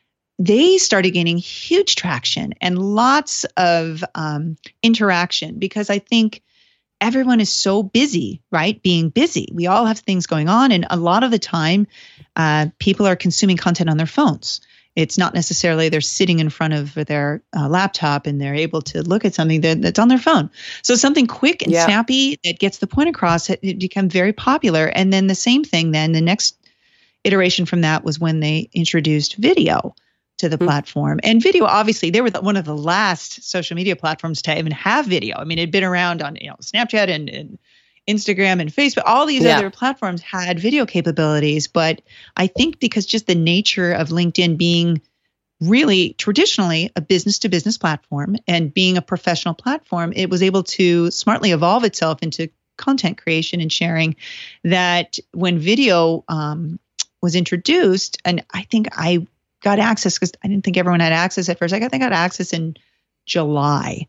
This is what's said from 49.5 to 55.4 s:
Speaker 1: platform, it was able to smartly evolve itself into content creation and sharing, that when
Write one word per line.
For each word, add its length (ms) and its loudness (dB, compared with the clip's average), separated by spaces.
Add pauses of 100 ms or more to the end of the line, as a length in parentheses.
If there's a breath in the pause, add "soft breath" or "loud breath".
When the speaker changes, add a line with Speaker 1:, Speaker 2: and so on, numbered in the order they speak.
Speaker 1:
platform, 600 -4
it 140 -2
was 140 0
able 200 2
to 480 2
smartly 400 0
evolve 320 2
itself 400 -2
into 260 -6 (280)
content 400 -2
creation 460 -2
and 100 -2
sharing, 420 0 (500 loud breath)
that 540 0 (140)
when 260 0